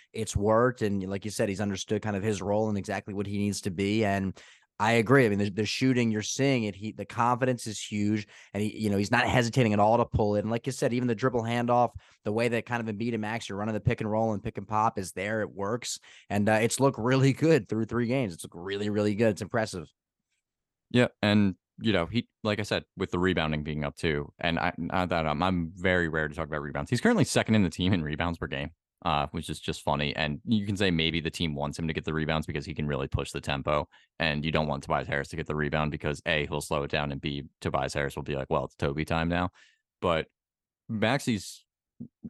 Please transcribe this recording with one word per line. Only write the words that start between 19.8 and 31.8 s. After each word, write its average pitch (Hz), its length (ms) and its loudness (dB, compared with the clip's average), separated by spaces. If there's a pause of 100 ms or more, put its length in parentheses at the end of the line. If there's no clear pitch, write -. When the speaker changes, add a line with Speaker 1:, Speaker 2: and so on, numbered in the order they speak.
Speaker 2:
Yeah, 123 180 6 (140)
and, 104 320 4 (260)
you 110 140 2
know, 85 100 4
he, 110 240 -4 (160)
like 107 160 0
I - 20 -4
said, 101 220 -2 (140)
with 95 120 -2
the 90 80 -2
rebounding 80 440 2
being 76 200 -4
up 73 140 -4
too, 73 420 -2
and 85 200 0
I, - 180 0
not 90 320 -2
that 82 180 0
I'm, 76 160 0
I'm 90 320 0
very 90 340 2
rare 78 200 -2
to 76 60 -10
talk 80 140 -6
about 76 120 -4
rebounds. 71 300 -6
He's 123 100 0
currently 214 240 4
second 110 300 2
in 107 80 6
the 85 80 2
team 92 240 0
in 85 80 0
rebounds 78 360 -4
per - 80 -8
game, 71 240 -6 (340)
uh, 73 260 0
which 80 200 -8
is 76 100 -8
just - 220 -6
funny. 73 340 -2
And 73 280 -2
you 107 220 0
can 101 100 -2
say 95 140 2
maybe 80 300 0
the 80 100 -4
team 80 240 -4
wants 73 240 -6
him 82 80 -4